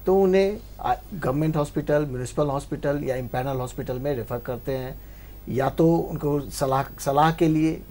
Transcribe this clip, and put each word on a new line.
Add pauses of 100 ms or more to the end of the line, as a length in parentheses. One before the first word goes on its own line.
तो
उन्हें, (220)
आ, (180)
गवर्नमेंट
हॉस्पिटल,
म्युनिसिपल
हॉस्पिटल
या
इम्पैनल
हॉस्पिटल
में
रेफर
करते
हैं, (480)
या
तो
उनको
सलाह,
सलाह
के
लिए